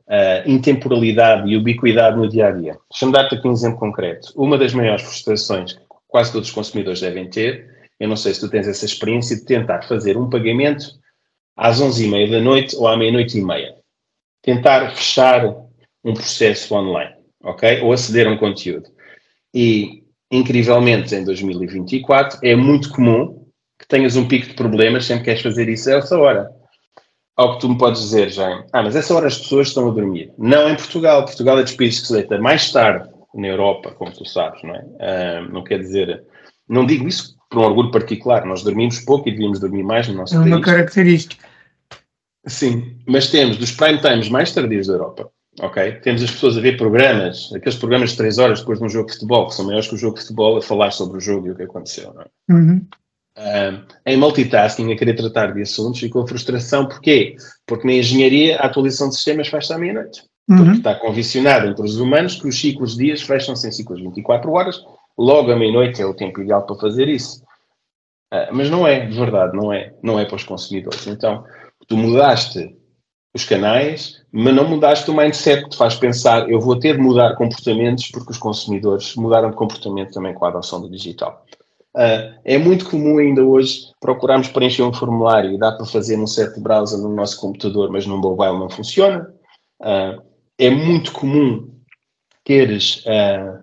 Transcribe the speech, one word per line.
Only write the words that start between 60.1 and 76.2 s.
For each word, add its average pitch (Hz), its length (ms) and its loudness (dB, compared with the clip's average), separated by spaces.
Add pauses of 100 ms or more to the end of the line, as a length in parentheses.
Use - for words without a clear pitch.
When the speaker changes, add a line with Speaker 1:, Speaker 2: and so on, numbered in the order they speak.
Speaker 2:
Uhum. 185 80 8
Speaker 1:
Porque 180 200 8
está 110 180 0
convencionado 117 720 0
entre 101 160 -4
os 107 160 -4
humanos 151 360 0
que - 120 -8
os 127 100 -4
ciclos 135 380 -4
de 123 120 0
dias 147 140 -2
fecham-se 131 460 -4
em 107 40 -8
ciclos 104 280 -12
de 92 60 -12
vinte 90 140 -12
e 107 40 -12
quatro 120 300 -2
horas, 180 280 -2 (360)
logo 127 340 4
à 120 60 4
meia-noite 117 440 0
é 98 40 -2
o 95 80 -4
tempo 95 280 -10
ideal 101 240 0
para 101 120 -10
fazer 117 320 -2
isso. - 340 -6 (880)
Ah, 98 220 -4
mas 139 160 -2
não 170 180 2
é, 131 180 2
de 107 80 -8
verdade, 107 400 0
não 104 200 -4
é, 95 280 -8
não 110 160 -2
é 104 60 0
para 95 140 -8
os - 80 -12
consumidores. - 600 -10
Então, 107 360 -4 (440)
tu 113 80 -2
mudaste 113 800 2 (580)
os - 120 -8
canais, 120 760 -2 (100)
mas 117 220 2
não 139 140 4
mudaste 151 420 2
o 156 60 0
mindset 147 480 2
que - 60 -18
te - 80 -14
faz 117 180 2
pensar, 120 540 2